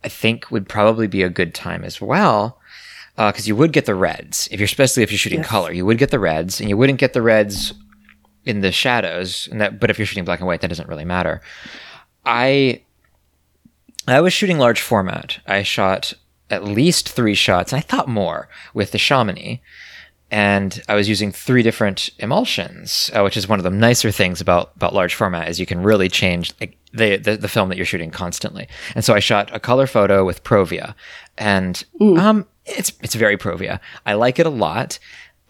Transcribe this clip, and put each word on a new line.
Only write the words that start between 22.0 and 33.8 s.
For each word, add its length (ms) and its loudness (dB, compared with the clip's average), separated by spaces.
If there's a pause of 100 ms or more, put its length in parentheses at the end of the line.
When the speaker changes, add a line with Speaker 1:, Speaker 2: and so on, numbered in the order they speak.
Speaker 1:
emulsions, 960 -4
uh, 60 2
which 160 2
is 100 -2
one 120 0
of 60 -4
the 60 0
nicer 400 4
things 300 0
about, 360 2
about 180 -2
large 200 2
format, 340 -2
is 120 -6
you 60 -4
can 160 -4
really 260 4
change, 500 0
like, 200 -12 (160)
the, 240 2
the, 180 -2
the 120 -6
film 200 0
that 80 -4
you're 100 -4
shooting 240 -6
constantly. 560 -8 (280)
And 100 -2
so 100 4
I 60 6
shot 340 0
a 60 -8
color 260 2
photo 380 4
with 180 -4
Provia, 520 0 (420)
and, 480 -2 (160)
Speaker 2:
Mm. 180 8
Speaker 1:
um, 280 4 (180)
it's, 280 -6 (100)
it's 120 -6
very 220 2
Provia. 420 -6 (280)